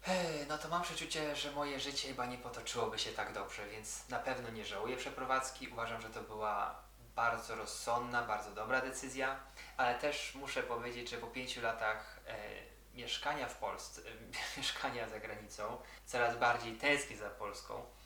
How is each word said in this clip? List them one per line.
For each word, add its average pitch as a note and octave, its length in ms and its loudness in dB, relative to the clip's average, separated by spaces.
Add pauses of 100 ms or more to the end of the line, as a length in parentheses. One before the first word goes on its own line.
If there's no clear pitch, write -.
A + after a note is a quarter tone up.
Ech, E3 400 2
no D3+ 100 0
to D#3 100 -4
mam E3+ 140 4
przeczucie, D#3 540 0
że D3 160 0
moje C#3 280 0
życie C3+ 280 0
chyba B2 180 0
nie B2 120 -4
potoczyłoby A#2 640 -2
się A2 120 0
tak G#2+ 220 -2
dobrze, G#2 340 -4
więc G#2+ 420 -8
na A#2+ 100 2
pewno B2+ 300 0
nie A2 160 -4
żałuję G#2 320 0
przeprowadzki. C3 720 0
Uważam, A#2 340 -2
że A2 80 -6
to A2 120 -6
była G#2+ 640 0 (320)
bardzo A#2 400 4
rozsądna, A#2+ 680 2
bardzo G#2 280 0
dobra A2 300 4
decyzja, C3+ 580 0 (380)
ale B2 180 6
też - 400 0
muszę C3+ 280 0
powiedzieć, A#2+ 460 -2
że A#2+ 80 -4
po A2+ 100 -4
pięciu B2 340 -4
latach, A2 680 0
e, A2 100 -4 (560)
mieszkania B2+ 540 0
w - 100 -8
Polsce, - 440 -4
e, - 560 -6
<laughs> - 0 -
mieszkania A#2+ 520 0
za G#2+ 100 -4
granicą, A2 580 -4 (280)
coraz A#2 320 4
bardziej A#2 380 6
tęsknię C#3 420 4
za G#2 120 -4
Polską, G#2 560 -6 (200)